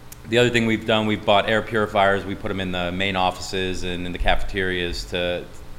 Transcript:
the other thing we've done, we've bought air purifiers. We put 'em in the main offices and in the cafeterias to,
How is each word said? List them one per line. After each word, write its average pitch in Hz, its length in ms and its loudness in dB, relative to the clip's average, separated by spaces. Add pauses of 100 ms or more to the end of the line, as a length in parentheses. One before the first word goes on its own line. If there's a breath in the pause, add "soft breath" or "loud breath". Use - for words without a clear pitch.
(280)
the 113 100 2
other 120 120 6
thing 117 160 2
we've 110 200 0
done, 110 220 2
we've 107 180 0
bought 101 240 6
air 110 120 4
purifiers. 101 640 2
We 98 100 -6
put - 160 -6
'em 95 80 -4
in 92 140 -4
the 90 180 -2
main 92 240 -2
offices 92 680 -2
and 87 220 -4
in 87 60 -6
the 87 60 -6
cafeterias 90 880 0
to, 87 400 -2 (340)